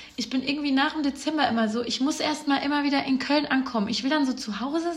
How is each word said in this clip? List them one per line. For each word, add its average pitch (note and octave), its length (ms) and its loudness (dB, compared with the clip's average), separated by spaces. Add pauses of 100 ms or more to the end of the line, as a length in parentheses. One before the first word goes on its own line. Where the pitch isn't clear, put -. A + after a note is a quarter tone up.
(160)
ich - 140 -6
bin C4 160 0
irgendwie C#4+ 260 0
nach C#4 220 4
dem D#4 80 -2
Dezember C#4+ 460 0
immer A3+ 200 2
so, A#3 160 -2
ich A#3+ 160 -4
muss D4 200 0
erst D4+ 280 -2
mal C#4 160 4
immer C#4+ 200 0
wieder C#4 200 2
in C4 140 2
Köln D4 280 2
ankommen. B3+ 420 0
Ich A#3+ 140 -4
will C4 80 0
dann D4+ 160 4
so B3+ 60 2
zu G3+ 280 -6
Hause E4 360 -2